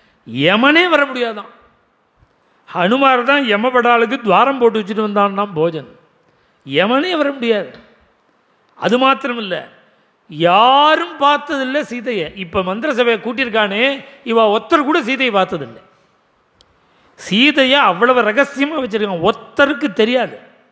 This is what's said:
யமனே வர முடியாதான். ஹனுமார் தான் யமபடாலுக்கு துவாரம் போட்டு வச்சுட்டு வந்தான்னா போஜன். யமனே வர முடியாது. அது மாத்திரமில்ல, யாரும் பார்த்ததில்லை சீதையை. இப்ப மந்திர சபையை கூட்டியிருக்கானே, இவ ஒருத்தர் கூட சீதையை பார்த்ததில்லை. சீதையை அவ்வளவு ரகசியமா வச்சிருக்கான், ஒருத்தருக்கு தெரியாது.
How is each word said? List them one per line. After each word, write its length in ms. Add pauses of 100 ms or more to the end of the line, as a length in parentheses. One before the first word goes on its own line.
(340)
யமனே 540
வர 160
முடியாதான். 480 (1200)
ஹனுமார் 480
தான் 200
யமபடாலுக்கு 800
துவாரம் 380
போட்டு 220
வச்சுட்டு 20
வந்தான்னா 720
போஜன். 320 (800)
யமனே 480
வர 160
முடியாது. 420 (1000)
அது 240
மாத்திரமில்ல, 720 (600)
யாரும் 880
பார்த்ததில்லை 680
சீதையை. 500
இப்ப 280
மந்திர 320
சபையை 280
கூட்டியிருக்கானே, 840 (200)
இவ 340
ஒருத்தர் 240
கூட 200
சீதையை 280
பார்த்ததில்லை. 520 (1300)
சீதையை 640
அவ்வளவு 440
ரகசியமா 340
வச்சிருக்கான், 680
ஒருத்தருக்கு 680
தெரியாது. 460 (340)